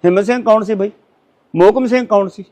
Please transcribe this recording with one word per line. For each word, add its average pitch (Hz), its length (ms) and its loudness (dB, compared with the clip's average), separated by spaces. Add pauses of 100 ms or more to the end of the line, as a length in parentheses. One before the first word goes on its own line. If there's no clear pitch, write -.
ਹਿੰਮਤ 185 200 0
ਸਿੰਘ 240 180 -4
ਕੌਣ 214 200 2
ਸੀ 208 100 -6
ਬਈ? 202 180 -4 (640)
ਮੋਹਕਮ 214 300 4
ਸਿੰਘ 247 220 -2
ਕੌਣ 202 200 0
ਸੀ? 190 240 -16